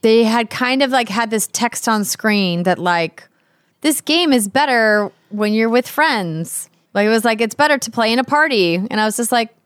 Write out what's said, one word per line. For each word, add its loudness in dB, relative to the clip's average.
they 4
had 0
kind 0
of, 0
like, 0
had -2
this -2
text -4
on 0
screen 0
that, 0
like, -2
"This 0
game 0
is 2
better 2
when -2
you're 0
with 0
friends." -4
Like, 2
it 2
was 0
like, 0
"It's -2
better 2
to -8
play 0
in 2
a 0
party." 2
And -4
I 2
was -2
just -4
like, 0